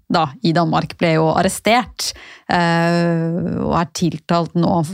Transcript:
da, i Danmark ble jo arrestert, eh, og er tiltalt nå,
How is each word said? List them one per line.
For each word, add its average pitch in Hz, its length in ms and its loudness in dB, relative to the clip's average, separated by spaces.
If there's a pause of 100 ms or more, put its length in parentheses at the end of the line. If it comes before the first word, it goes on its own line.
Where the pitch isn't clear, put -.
da, 160 220 0 (140)
i 165 120 2
Danmark 160 440 0
ble 165 200 2
jo 160 160 2
arrestert, - 800 0 (340)
eh, 170 1120 0
og - 220 -2
er - 120 -8
tiltalt 170 600 -2
nå, 170 240 2 (140)